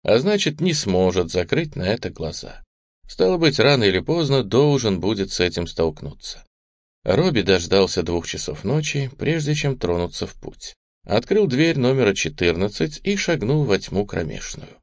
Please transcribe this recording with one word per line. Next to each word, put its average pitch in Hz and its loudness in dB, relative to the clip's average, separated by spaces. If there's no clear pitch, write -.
А 107 4
значит, 170 0
не 175 0
сможет 92 0
закрыть 143 -2
на 90 -6
это 98 -2
глаза. - -10
Стало 185 2
быть, 160 4
рано 123 6
или 92 4
поздно 139 0
должен 113 2
будет 98 -2
с - -6
этим 87 0
столкнуться. - -6
Робби 127 2
дождался 92 2
двух 85 -2
часов - -8
ночи, 143 -2
прежде 151 -2
чем 139 -2
тронуться 87 -2
в - -14
путь. - -16
Открыл 196 2
дверь 151 2
номера 123 4
четырнадцать 90 -2
и 196 -2
шагнул 151 0
во 98 2
тьму 98 -2
кромешную. - -8